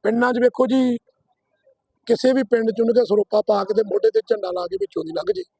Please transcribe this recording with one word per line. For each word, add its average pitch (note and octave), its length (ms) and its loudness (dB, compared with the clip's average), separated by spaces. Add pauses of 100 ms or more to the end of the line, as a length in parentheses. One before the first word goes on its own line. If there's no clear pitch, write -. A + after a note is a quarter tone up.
ਪਿੰਡਾਂ A#3+ 280 0
'ਚ A#3+ 60 -2
ਵੇਖੋ B3 280 2
ਜੀ, B3 300 2 (1080)
ਕਿਸੇ B3+ 280 2
ਵੀ C4 100 2
ਪਿੰਡ A3+ 280 0
'ਚ G#3+ 100 -4
ਉਹਨੂੰ A3+ 120 2
ਕਿਹਾ A#3 120 4
ਸਰੋਪਾ G#3 420 0
ਪਾ G3+ 160 0
ਕੇ G3+ 100 -6
ਤੇ G#3+ 100 2
ਮੋਢੇ A4 300 0
ਤੇ A4 60 2
ਝੰਡਾ F#4+ 320 -4
ਲਾ F4+ 140 -4
ਕੇ F#3+ 100 -8
ਵਿੱਚੋਂ E3+ 280 -6
ਦੀ D#3+ 80 -10
ਲੰਘ F4 220 -4
ਜੇ F#3 100 -6 (160)